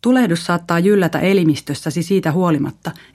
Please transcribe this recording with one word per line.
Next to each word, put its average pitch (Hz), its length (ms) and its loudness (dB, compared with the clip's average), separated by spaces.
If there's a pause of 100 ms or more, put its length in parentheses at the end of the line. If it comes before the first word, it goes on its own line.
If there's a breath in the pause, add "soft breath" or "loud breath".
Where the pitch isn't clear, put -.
Tulehdus 226 440 2
saattaa 170 320 -2
jyllätä 180 400 2
elimistössäsi 165 840 0
siitä 170 300 0
huolimatta, 160 580 -2 (240 loud breath)